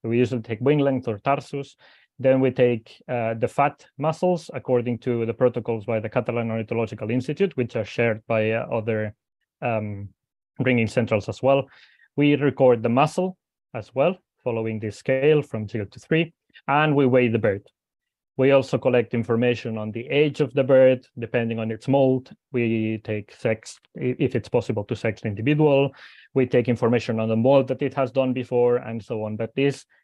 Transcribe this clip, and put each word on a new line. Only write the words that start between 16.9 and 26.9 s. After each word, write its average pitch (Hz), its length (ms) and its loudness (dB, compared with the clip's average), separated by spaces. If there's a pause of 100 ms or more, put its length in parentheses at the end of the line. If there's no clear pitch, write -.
we 139 120 4
weigh 123 220 4
the 110 100 0
bird. 101 280 -2 (680)
We 135 140 4
also 135 260 2
collect 123 380 0
information 117 640 -2
on 107 120 -8
the 117 180 -10
age 147 320 0
of 135 120 -2
the 139 100 0
bird, 131 440 4 (100)
depending 117 400 -4
on 110 140 -4
its 110 160 -8
molt. 131 440 2 (200)
We 113 520 -2
take 104 280 -8
sex, - 480 -6 (200)
i-, 127 200 -2
if 131 160 -2
it's 117 120 -4
possible 113 360 -2
to 110 120 -6
sex 107 260 -4
the 113 60 -6
individual. 139 640 2 (440)
We 131 100 4
take 127 240 2
information 117 500 0